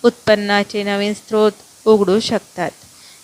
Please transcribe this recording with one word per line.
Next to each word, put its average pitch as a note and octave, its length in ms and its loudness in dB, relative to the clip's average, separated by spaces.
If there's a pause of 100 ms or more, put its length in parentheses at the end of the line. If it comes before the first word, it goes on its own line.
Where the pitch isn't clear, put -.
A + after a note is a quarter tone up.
उत्पन्नाचे G#3 800 0
नवीन G3+ 300 -4
स्रोत G#3+ 380 0 (340)
उघडू G3+ 340 4
शकतात. F#3+ 520 -6 (520)